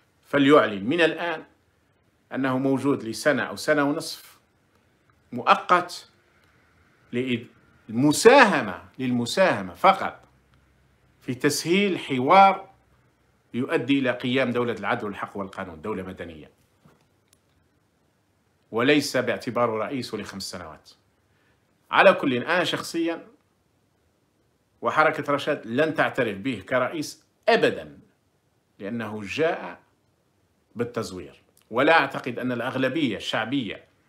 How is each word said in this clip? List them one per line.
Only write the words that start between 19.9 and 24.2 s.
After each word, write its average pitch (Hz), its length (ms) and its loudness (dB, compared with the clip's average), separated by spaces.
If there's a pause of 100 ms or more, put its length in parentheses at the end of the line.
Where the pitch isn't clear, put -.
ولخمس 101 280 -10
سنوات. 82 480 -14 (1000)
على 180 220 8
كل، 147 220 0
أنا 160 300 0
شخصيًا 165 600 -4 (1500)